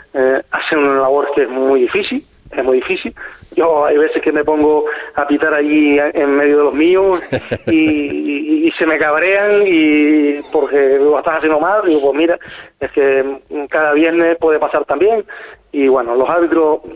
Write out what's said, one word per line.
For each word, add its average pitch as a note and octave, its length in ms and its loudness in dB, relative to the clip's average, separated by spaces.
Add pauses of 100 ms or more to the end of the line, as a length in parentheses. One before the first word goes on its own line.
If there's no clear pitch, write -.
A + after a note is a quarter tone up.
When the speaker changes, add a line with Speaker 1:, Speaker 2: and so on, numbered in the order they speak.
(140)
Speaker 1:
eh, C3+ 360 2
hacen D#3 280 -4
una C#3 220 2
labor C#3 340 0
que D3 100 2
es A2+ 40 -4
muy C3 320 0
difícil, G3+ 440 -2 (300)
es - 100 -4
muy - 120 2
difícil. F#3+ 360 -4 (440)
Yo D3+ 300 2
hay D3 100 2
veces D#3 260 0
que D#3 100 0
me D3+ 120 -2
pongo D3+ 400 2 (300)
a C#3+ 120 -2
pitar D#3 280 0
allí D3 440 2
en C#3+ 380 0
medio D3 220 2
de D3 60 4
los C#3 100 0
míos F3+ 460 2 (240)
Speaker 2:
<laughs> - 220 -8
Speaker 1:
y, E3 100 0
y, D3+ 920 -2
y - 40 2
se E3 140 -4
me D#3 120 0
cabrean F#3+ 680 0
y D3+ 760 2 (100)
porque C#3 480 2
lo D3+ 180 4
estás D#3+ 200 -2
haciendo D3+ 200 0
mal, F#3+ 280 0
digo, D3+ 160 2
pues C#3 120 2
mira, E3 240 0 (400)
es C#3 140 -8
que, C3+ 560 0
mm, D3 160 -8
cada D#3 280 -2
viernes E3 460 2
puede D#3 220 0
pasar - 240 -2
también. G3 400 0 (480)
Y C#3 160 0
bueno, B2 260 0
los B2+ 140 2
árbitros, D#3+ 520 0 (160)